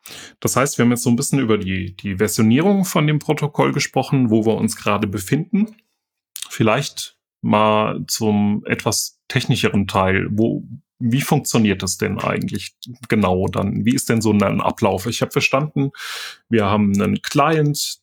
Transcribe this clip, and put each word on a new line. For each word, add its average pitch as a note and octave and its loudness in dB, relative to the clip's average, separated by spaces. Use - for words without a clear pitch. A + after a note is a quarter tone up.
Das - -2
heißt, C3+ 0
wir A#2+ 4
haben A#2+ 4
jetzt A#2+ -2
so B2 2
ein A#2+ 4
bisschen C3+ 0
über A2 2
die, F#2+ -6
die G2 -8
Versionierung B2+ 2
von D#3+ 0
dem D3+ 2
Protokoll C#3+ -2
gesprochen, C3 0
wo A2 4
wir G#2+ 2
uns G#2+ -2
gerade G#2 0
befinden. C#3 -2
Vielleicht - -2
mal G#2+ 2
zum G#2 0
etwas - -4
technischeren - 0
Teil. F#2+ 0
Wo, G#2 0
wie B2 0
funktioniert A2+ 2
das F#2 -4
denn G2+ -4
eigentlich - -4
genau F#2 2
dann? G2 -2
Wie B2 2
ist - -2
denn A2+ 2
so G#2+ 2
ein G#2 2
Ablauf? F#2+ 0
Ich A#2 -2
habe - -4
verstanden, C#3+ 0
wir A2 4
haben G#2 2
einen G2 0
Client, D3 0